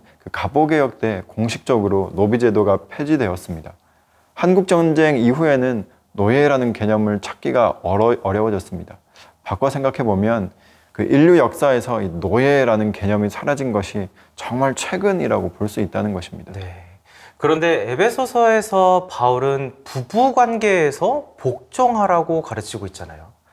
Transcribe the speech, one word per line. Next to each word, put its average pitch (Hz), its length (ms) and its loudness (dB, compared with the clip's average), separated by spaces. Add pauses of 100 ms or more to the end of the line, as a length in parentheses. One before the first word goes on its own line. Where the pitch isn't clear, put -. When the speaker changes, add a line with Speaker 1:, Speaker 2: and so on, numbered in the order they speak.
(200)
Speaker 1:
그 - 120 -18
갑오개혁 147 680 0
때 107 280 -4
공식적으로 101 880 0
노비 104 240 2
제도가 104 420 2 (100)
폐지되었습니다. 101 840 -4 (600)
한국 185 340 2
전쟁 160 500 2
이후에는 127 680 2 (240)
노예라는 127 640 2
개념을 107 480 0
찾기가 123 600 -2
어려-, 107 400 2
어려워졌습니다. 98 760 -4 (460)
바꿔 131 260 -2
생각해 135 300 -4
보면 104 520 0 (400)
그 - 120 -4
인류 160 340 6
역사에서 123 640 0
이 95 80 -4
노예라는 107 840 2
개념이 104 380 -2
사라진 135 420 -4
것이 101 380 -4 (260)
정말 135 400 -2
최근이라고 139 800 -2
볼 104 160 -4
수 - 100 -8
있다는 104 340 -4
것입니다. 90 380 -12
Speaker 2:
네. 92 340 -16 (520)
그런데 156 540 0
에베소서에서 214 1160 2
바울은 127 640 -2 (100)
부부 226 520 -2
관계에서 214 1000 0
복종하라고 180 1040 0
가르치고 101 460 -10
있잖아요. 82 420 -16 (240)